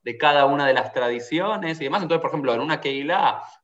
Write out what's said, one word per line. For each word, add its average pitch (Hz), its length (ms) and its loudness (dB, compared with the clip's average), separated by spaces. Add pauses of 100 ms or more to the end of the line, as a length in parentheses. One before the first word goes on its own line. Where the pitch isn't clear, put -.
de 117 140 -8
cada 147 280 4
una 143 220 2
de 131 60 6
las 123 180 2
tradiciones 160 880 -2
y 143 60 -6
demás. 151 160 -2
Entonces, 165 200 0
por 139 100 -2
ejemplo, 135 220 0
en 113 60 0
una 151 220 -2
keilah 143 600 0 (220)